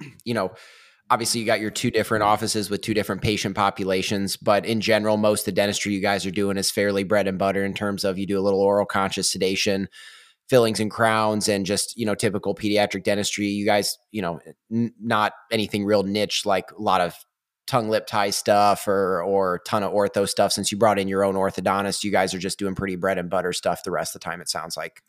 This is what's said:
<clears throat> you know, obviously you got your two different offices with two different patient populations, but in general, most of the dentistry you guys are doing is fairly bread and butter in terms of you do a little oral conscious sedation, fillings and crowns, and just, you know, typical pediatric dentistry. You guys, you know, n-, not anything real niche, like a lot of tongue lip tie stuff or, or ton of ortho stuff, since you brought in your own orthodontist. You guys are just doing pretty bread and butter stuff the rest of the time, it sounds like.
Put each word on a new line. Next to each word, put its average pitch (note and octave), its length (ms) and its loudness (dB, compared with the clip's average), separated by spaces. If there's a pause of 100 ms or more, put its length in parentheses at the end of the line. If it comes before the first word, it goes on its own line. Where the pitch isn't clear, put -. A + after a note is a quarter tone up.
<clears throat> - 200 -20
you A#2 100 -4
know, F#2+ 180 -2 (580)
obviously A#2 300 0
you A2 60 -4
got A2 140 2
your G#2+ 100 -4
two A#2+ 200 -2
different A2 340 2
offices G#2 460 2
with G2+ 120 -4
two A2 120 -2
different G2+ 280 -2
patient G#2 340 0
populations, G2 800 0
but G2+ 300 2
in A2+ 140 0
general, G#2+ 360 2
most G#2+ 240 2
of - 60 -6
the G#2 60 -2
dentistry G2+ 420 0
you F#2+ 60 -2
guys G2 260 0
are G2 40 -4
doing G2 280 -2
is F#2+ 120 -2
fairly G2+ 340 0
bread G2 220 2
and F#2+ 120 -2
butter G2 260 0
in G2 100 -4
terms G2+ 300 -4
of F#2+ 140 0
you G2 80 -4
do G2 120 -2
a F#2+ 40 0
little G2 180 2
oral G2+ 260 4
conscious G2 440 0
sedation, F#2+ 580 0 (600)
fillings A2+ 320 4
and G#2+ 100 0
crowns, A2 580 2
and G2 180 2
just, G2 300 -2
you A2+ 100 -2
know, G#2 80 0
typical G2 400 -2
pediatric G#2 500 0
dentistry. G2+ 420 0
You G2+ 200 -2
guys, G#2 320 2 (140)
you G#2+ 100 -4
know, E2+ 180 -4 (320)
n-, A#2 280 0
not G#2+ 320 2 (180)
anything G#2 340 -2
real G2+ 200 4
niche, G2+ 420 -2
like F#2+ 260 0
a - 80 -20
lot F#2+ 200 2
of F2 140 -2 (520)
tongue A2+ 240 0
lip G#2+ 160 0
tie G#2 240 0
stuff G2+ 580 2
or, F#2+ 340 0
or F#2+ 440 0
ton A2 160 -2
of F#2+ 100 -2
ortho G2+ 340 0
stuff, G2+ 260 0
since G2+ 200 -2
you G2+ 60 -6
brought G#2 200 4
in G2 80 -2
your G2 160 0
own G2 120 2
orthodontist. F#2+ 680 -2
You G#2 80 -4
guys F#2+ 220 2
are F#2+ 60 -6
just F2+ 200 -6
doing F#2+ 160 -4
pretty F#2+ 220 -4
bread F#2+ 220 0
and F2 100 -6
butter F2+ 240 -2
stuff F2 320 -4
the F#2+ 60 -6
rest E2 240 -4
of - 80 -18
the - 20 -18
time, E2+ 160 -8
it E2 80 -10
sounds E2 260 -6
like. E2 340 -12